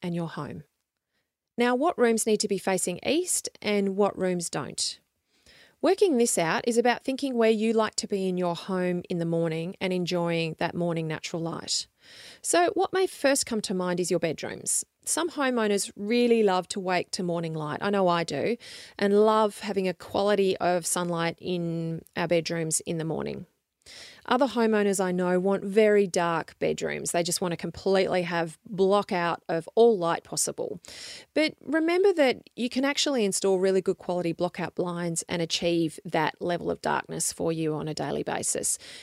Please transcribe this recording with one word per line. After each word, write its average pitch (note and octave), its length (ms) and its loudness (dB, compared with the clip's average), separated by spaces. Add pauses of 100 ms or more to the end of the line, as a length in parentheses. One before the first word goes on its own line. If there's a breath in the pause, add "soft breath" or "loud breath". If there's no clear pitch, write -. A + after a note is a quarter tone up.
and F3 140 -4
your E3+ 140 -4
home. D3+ 340 -10 (960)
Now, A#3+ 160 2
what C#4+ 240 0
rooms A#3 260 4
need G#3+ 140 4
to G#3 100 0
be G3 100 0
facing F#3 460 -2
east F4 440 -2 (120)
and G3 360 0
what G3+ 200 2
rooms F3+ 320 -2
don't? - 520 -6 (840 soft breath)
Working F4+ 340 4
this A#3 220 2
out F3 300 0
is A3+ 100 2
about A#3 240 2
thinking C4 320 -4
where A3+ 160 4
you A3+ 220 2
like A3 240 2
to - 100 -6
be F#3+ 220 -2
in F3+ 100 0
your F3 160 0
home F3+ 560 -2
in F3+ 80 -2
the E3+ 60 -2
morning E3 560 -2
and F#3 120 0
enjoying E3+ 680 0
that F3 160 -2
morning E3 320 -2
natural D#3+ 340 -6
light. - 460 -6 (520 loud breath)
So E4+ 340 2
what F#4+ 180 0
may F#4 160 2
first - 380 0
come A3 160 -2
to - 120 -4
mind F3+ 240 -2
is F3+ 100 -2
your F3 120 0
bedrooms. - 640 -4 (200)
Some D#4+ 260 -2
homeowners A#3 680 0
really A#3 480 4
love F#3 240 2
to - 100 -6
wake F3+ 320 -2
to - 140 -4
morning E3+ 280 -4
light. D3+ 300 -6
I G3+ 80 0
know G3 160 4
I E3+ 160 4
do, D#3+ 340 -2 (400 loud breath)
and G3+ 300 4
love A3 320 2
having G3 300 -2
a F3 60 -2
quality G3 640 0
of F3 280 0
sunlight E3+ 540 -2
in E3 600 -4 (140)
our F3 120 -2
bedrooms E3 580 0
in E3 120 -4
the D#3+ 60 -4
morning. C#3+ 420 -6 (800 loud breath)
Other B3+ 200 4
homeowners G#3 580 2
I F#3 60 0
know F3+ 300 2
want G3 240 0
very G#3 420 6
dark E3+ 540 -2
bedrooms. D#3 500 -4
They E3+ 140 0
just F3 160 -2
want F#3 100 -2
to E3+ 60 -4
completely F#3 680 0
have E3+ 420 -2
block G3 460 2
out E3+ 380 0
of E3 260 -2
all A3+ 240 8
light E3+ 240 0
possible. - 580 -4 (540 loud breath)
But D4+ 260 2
remember E4+ 520 2
that C#4 420 2
you A#3+ 140 -4
can C4 160 0
actually C#4 400 0
install F#3+ 340 2
really F#3+ 220 2
good F3+ 180 -2
quality F3 340 -2
block F3 280 -4
out - 160 -6
blinds F3 520 -4
and F3 140 -2
achieve E3 640 0
that D#3+ 360 0
level F3 300 -4
of E3 100 -4
darkness D#3 520 -4
for E3+ 180 -2
you D#3+ 240 -2
on D#3 140 -6
a D#3 60 -6
daily D3 280 -4
basis. - 560 -4 (240 loud breath)